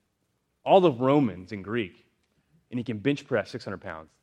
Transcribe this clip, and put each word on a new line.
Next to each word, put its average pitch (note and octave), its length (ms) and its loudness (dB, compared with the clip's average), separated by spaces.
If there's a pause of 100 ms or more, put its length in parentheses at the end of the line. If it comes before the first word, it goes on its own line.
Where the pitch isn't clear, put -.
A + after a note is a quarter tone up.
(640)
all F3+ 220 6
of B2 160 2
Romans B2+ 500 2
in G#2 100 -10
Greek, G2+ 440 -8 (680)
and B2+ 80 -6
he A#2 40 -8
can A2 140 -8
bench C#3 300 -2
press G#2+ 240 -2
six B2 120 -12
hundred F#2+ 180 -10
pounds. D#2+ 280 -14 (140)